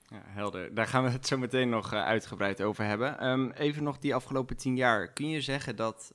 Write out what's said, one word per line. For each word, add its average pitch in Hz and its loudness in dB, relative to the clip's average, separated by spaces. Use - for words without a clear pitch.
Ja, 107 -16
helder. 95 -6
Daar 110 2
gaan 127 4
we 127 4
het 131 -2
zo 139 2
meteen 127 2
nog, 113 0
eh, 104 0
uitgebreid 98 0
over 107 0
hebben. 110 0
Ehm, 131 2
even 147 0
nog 143 -2
die 139 0
afgelopen 127 -2
tien 127 0
jaar. 117 4
Kun 147 -4
je 156 -2
zeggen 131 -4
dat, 110 -4